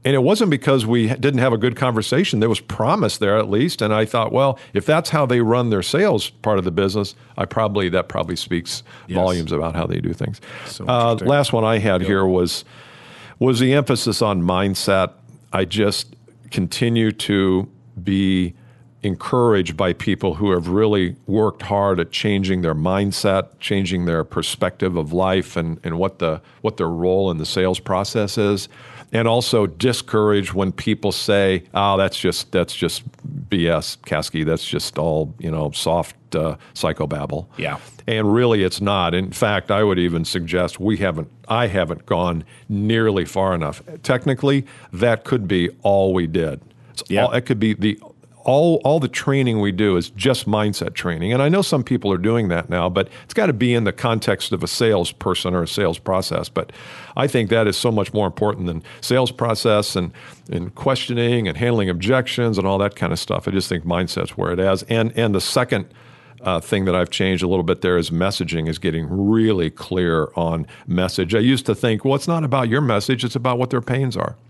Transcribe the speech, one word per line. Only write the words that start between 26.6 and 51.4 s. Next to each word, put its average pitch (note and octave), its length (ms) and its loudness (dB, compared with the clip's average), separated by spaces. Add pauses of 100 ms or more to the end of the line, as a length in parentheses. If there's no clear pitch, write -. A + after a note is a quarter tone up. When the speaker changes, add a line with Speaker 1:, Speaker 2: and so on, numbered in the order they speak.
Speaker 1:
what F2 160 -4
their E2+ 120 0
role F#2 420 0
in E2 60 -2
the D#2 80 -4
sales F#2 340 0
process G2 580 -2
is. G2+ 300 0 (460)
And A2+ 140 2
also A#2 380 2
discouraged G#2 880 0
when G2 180 0
people G#2 400 -2
say, G2 520 2 (100)
"Oh, G2+ 240 2
that's F#2+ 220 0
just, - 320 -2
that's F2 240 0
just - 260 -4 (480)
B F2 180 2
S, E2 380 -2
Caskey. D#2 400 -4
That's D#2+ 180 0
just - 360 -6
all, D#2 400 -2
you E2 100 -6
know, D#2 220 -2
soft, - 640 -4
uh, D#2 220 -2 (180)
psychobabble." D2 720 -4 (100)
Speaker 2:
Yeah. D2 220 -6 (260)
Speaker 1:
And A2 260 0
really A2+ 320 4
it's F#2 180 -2
not. F#2+ 340 0
In F#2 160 -2
fact, G#2 400 0
I G#2 120 2
would G2 140 2
even E2+ 280 0
suggest F2 540 -2
we G#2 180 -2
haven't, D#2+ 300 -2 (200)
I A#2+ 200 0
haven't F#2 380 -2
gone F2 380 0 (240)
nearly G#2+ 580 0
far F#2+ 300 0
enough. D2+ 260 -4 (220)
Technically, C3+ 640 0 (260)
that A2 300 2
could A2 240 -2
be F2 220 2 (120)
all G2 320 2
we F2+ 140 0
did. D#2+ 340 -2 (300)
It's - 180 -12
Speaker 2:
Yeah. G#2 160 2
Speaker 1:
all, B2 60 0
it B2 160 0
could A#2+ 120 0
be A2 140 2
the, G2+ 260 -2 (460)
all, D#3 380 4
all D3+ 160 4
the C3+ 100 0
training C3 500 0
we G2+ 120 2
do G2 260 2
is E2+ 140 -2
just A#2+ 360 0
mindset G#2 480 -2
training. E2+ 380 -4
And B2+ 100 2